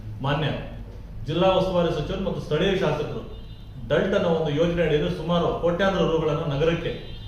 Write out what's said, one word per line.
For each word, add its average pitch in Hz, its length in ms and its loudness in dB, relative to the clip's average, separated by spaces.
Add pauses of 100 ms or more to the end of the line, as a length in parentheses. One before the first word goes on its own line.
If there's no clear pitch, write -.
(220)
ಮಾನ್ಯ 143 260 0 (800)
ಜಿಲ್ಲಾ 175 220 4
ಉಸ್ತುವಾರಿ 185 440 2
ಸಚಿವರು 185 300 -4
ಮತ್ತು 160 180 -2
ಸ್ಥಳೀಯ 180 360 2
ಶಾಸಕರು 147 680 -4 (460)
ಡಲ್ಟ್ 196 260 2
ಅನ್ನೋ 180 140 2
ಒಂದು 156 260 2
ಯೋಜನೆ 170 280 2
ಅಡಿಯಲ್ಲಿ 147 280 2
ಸುಮಾರು 160 500 0
ಕೋಟ್ಯಾಂತರ 175 380 2
ರುಗಳನ್ನು 156 560 2
ನಗರಕ್ಕೆ 160 600 -2 (100)